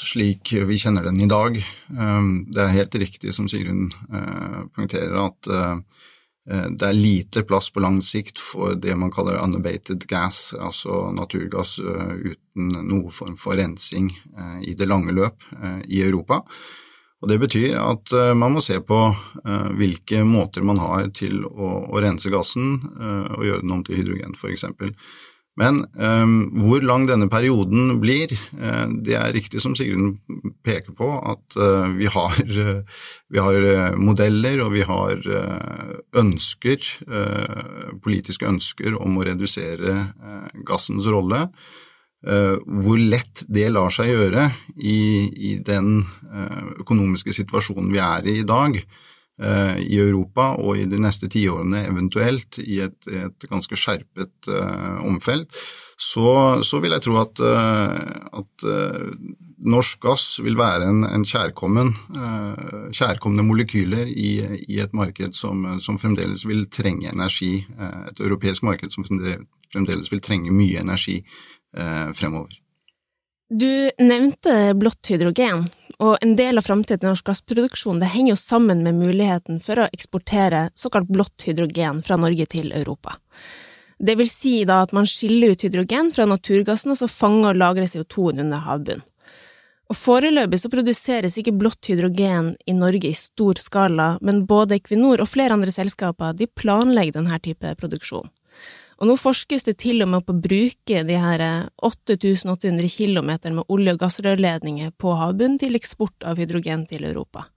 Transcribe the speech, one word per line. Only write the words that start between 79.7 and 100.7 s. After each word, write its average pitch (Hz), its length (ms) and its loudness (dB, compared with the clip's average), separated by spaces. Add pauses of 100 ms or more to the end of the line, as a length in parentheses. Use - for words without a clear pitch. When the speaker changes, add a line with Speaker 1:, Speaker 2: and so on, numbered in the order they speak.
Speaker 2:
å 226 160 4
eksportere 180 680 0 (100)
såkalt 196 340 0
blått 190 380 0
hydrogen 160 580 -2
fra 185 140 2
Norge 165 320 2
til - 240 -4
Europa. - 400 -6 (800)
Det 214 220 2
vil 240 100 6
si 247 280 0 (120)
da 185 140 6
at 185 100 0
man 202 160 4
skiller 226 460 4
ut - 80 -12
hydrogen 208 500 2
fra 226 160 4
naturgassen, 202 640 2
og 262 60 -2
så 247 100 -2
fanger 208 460 4
og 180 80 4
lagrer 185 260 2
C 160 140 -6
O - 20 -4
to 185 280 -2
under 147 340 -2
havbunnen. 143 400 -6 (800)
Og - 80 -6
foreløpig 254 640 4
så 233 100 -4
produseres 233 680 0
ikke 220 160 0
blått 208 320 0
hydrogen 180 640 2 (160)
i 185 80 0
Norge 180 320 2
i 160 80 -2
stor - 480 0
skala, 170 540 2 (100)
men 202 240 4
både 208 300 4
Equinor 233 420 4
og 214 80 -2
flere 262 240 2
andre 190 160 2
selskaper, 175 640 -4
de 214 160 -2
planlegger 208 680 2
denne 165 180 0
type 160 400 -8
produksjon. 156 480 -8 (680)
Og 214 140 2
nå 254 100 8
forskes 262 460 0
det 214 160 0
til 233 180 2
og 190 80 2
med 180 160 2
på 185 80 -4
å 175 80 2
bruke 196 640 0